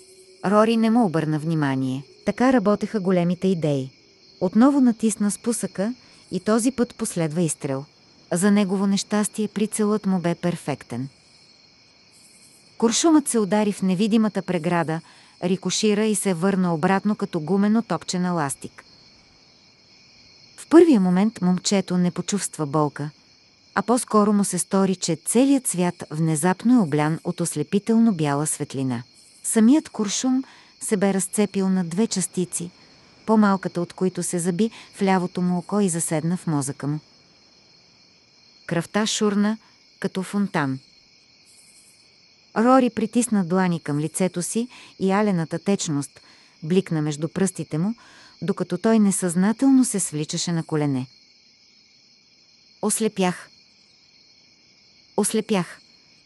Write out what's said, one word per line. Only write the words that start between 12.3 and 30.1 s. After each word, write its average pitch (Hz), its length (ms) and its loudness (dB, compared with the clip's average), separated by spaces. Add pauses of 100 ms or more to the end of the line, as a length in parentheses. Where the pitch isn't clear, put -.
Куршумът 294 500 2
се 233 100 -2
удари 208 340 0
в - 100 -8
невидимата 196 600 2
преграда, 170 580 -2 (440)
рикошира 196 600 0
и 214 100 0
се 190 200 -2
върна 180 400 0
обратно 190 420 0
като 185 240 -6
гумено 202 420 2
топче 180 360 -6
на 180 140 -2
ластик. - 520 -6 (1700)
В - 100 -20
първия 320 340 8
момент 185 420 2
момчето 180 540 0
не 180 140 2
почувства 175 560 -6
болка, 147 440 -2 (640)
а 196 80 0
по-скоро 214 500 2
му 202 120 2
се 180 140 -4
стори, 190 380 0
че 165 200 -4
целият 269 500 2
свят 175 440 -2
внезапно 160 640 0
е 240 80 6
облян 151 420 0
от 175 160 -6
ослепително 202 720 2
бяла 151 340 0
светлина. 131 560 -6 (400)
Самият 240 460 4
куршум 254 560 -2 (360)